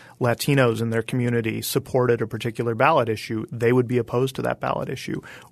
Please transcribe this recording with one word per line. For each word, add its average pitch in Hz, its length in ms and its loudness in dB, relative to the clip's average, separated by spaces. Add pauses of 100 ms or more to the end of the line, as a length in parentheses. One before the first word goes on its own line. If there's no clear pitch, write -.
(200)
Latinos 120 600 2
in 117 80 -2
their 113 120 0
community 117 600 -2
supported 123 580 2
a 117 60 -2
particular 117 480 -4
ballot 127 340 4
issue, 110 420 -4
they 117 220 2
would 127 160 4
be 123 80 0
opposed 123 400 0
to - 60 -6
that 120 180 -2
ballot - 300 -2
issue. - 320 -8 (300)